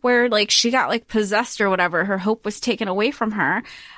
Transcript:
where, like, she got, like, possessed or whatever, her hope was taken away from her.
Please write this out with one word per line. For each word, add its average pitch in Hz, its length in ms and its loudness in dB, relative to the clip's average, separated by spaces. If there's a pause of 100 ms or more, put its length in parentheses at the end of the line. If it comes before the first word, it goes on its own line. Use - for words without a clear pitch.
where, 247 280 2
like, 214 220 2
she - 180 2
got, 233 200 2
like, 226 180 -2
possessed 214 560 0
or 202 60 4
whatever, 180 340 2
her 196 140 -2
hope 214 260 -2
was 208 160 -6
taken 220 300 -2
away 208 200 0
from 226 220 -4
her. 190 320 0 (340)